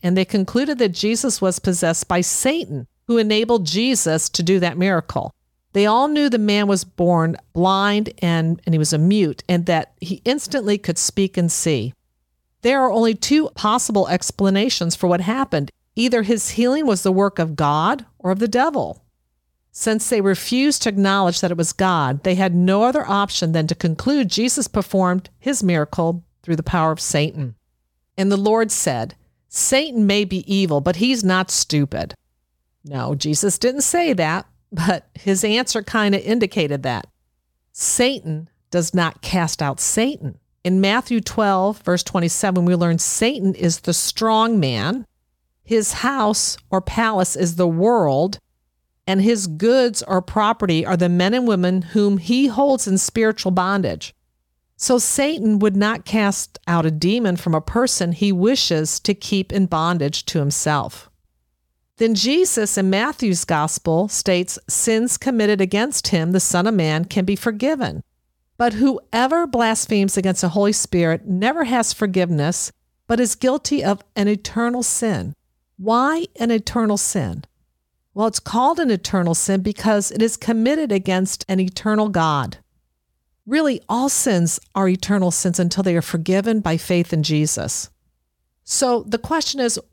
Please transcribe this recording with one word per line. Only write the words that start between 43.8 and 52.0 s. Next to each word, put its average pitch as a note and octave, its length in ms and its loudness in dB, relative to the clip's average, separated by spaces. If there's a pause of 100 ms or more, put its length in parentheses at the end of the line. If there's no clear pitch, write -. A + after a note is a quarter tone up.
strong A3 640 0
man. C#3+ 460 -2 (580)
His A3 300 0
house A#3+ 640 -2 (120)
or F#3+ 120 0
palace G#3+ 540 0
is E3+ 200 -2
the F3+ 120 2
world, F3 720 2 (680)
and F#3+ 140 2
his G#3 260 2
goods A3+ 560 0
or F#3 180 0
property G#3 640 0
are F#3 120 0
the F3+ 100 2
men F3+ 260 2
and B3 140 0
women F#3 360 2
whom G3+ 340 2